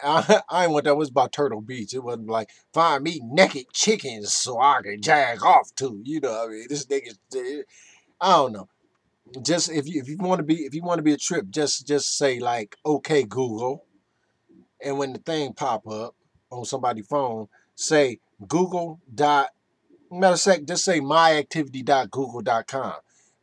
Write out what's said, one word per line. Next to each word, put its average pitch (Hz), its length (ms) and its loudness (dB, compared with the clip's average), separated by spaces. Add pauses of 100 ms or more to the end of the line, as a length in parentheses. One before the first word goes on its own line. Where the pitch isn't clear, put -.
I, 156 440 4
<laughs> - 40 -16
I 175 140 2
ain't 165 80 2
want 147 140 2
that 147 60 4
one. 143 60 2
It - 20 0
was 151 100 -2
about 123 240 0
Turtle 120 280 -2
Beach. 113 320 -10
It 131 60 -6
wasn't 117 300 -8
like, 110 200 -4 (240)
"Find 143 300 2
me 165 180 -6
naked 135 520 2
chickens 117 600 -2
so 123 260 -4
I 135 220 4
can 101 200 -10
jag 131 420 2
off 160 320 6
to." 113 280 -6
You 151 180 -6
know 123 100 0
what 113 180 -4
I - 20 -12
mean? 110 180 -14
This 147 160 -6
nigga, 131 760 -6 (560)
I 185 120 4
don't 135 220 6
know. 95 160 -14 (760)
Just 165 260 0
if 151 180 -4
you, 160 140 -4
if 123 60 -12
you 156 100 -10
wanna 180 260 0
be, 156 220 0
if 131 80 -12
you 165 80 -8
wanna 170 220 -2
be 151 100 4
a 139 40 -2
trip, 143 320 -4
just, 139 360 -2
just 143 320 -2
say, 131 220 0
like, 120 460 -4
"Okay, 147 380 2
Google." 120 640 -4 (1000)
And 139 140 -4
when 135 160 -4
the 117 60 -12
thing 151 340 -4
pop 117 340 -4
up 107 280 -10 (340)
on 123 160 -12
somebody's 120 420 -4
phone, 120 420 -4 (260)
say, 139 440 2 (280)
"Google 170 540 -2 (120)
dot," 147 360 2 (600)
matter 180 260 4
of 160 60 -2
fact, 175 260 4
just 175 180 -4
say, 170 160 2
"my 160 340 6
activity 135 480 -4
dot 131 260 2
google 120 320 -6
dot 113 260 -2
com." 113 280 -6 (480)